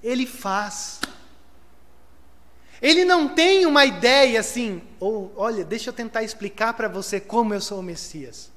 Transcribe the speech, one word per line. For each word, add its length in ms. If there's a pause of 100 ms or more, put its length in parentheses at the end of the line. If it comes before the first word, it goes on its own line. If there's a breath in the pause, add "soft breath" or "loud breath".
ele 260
faz. 720 (1800 soft breath)
Ele 240
não 240
tem 380
uma 180
ideia 540
assim, 420 (200)
ou, 360
"Olha, 280
deixa 260
eu 20
tentar 300
explicar 520
pra 120
você 320
como 340
eu 80
sou 200
o 20
Messias." 760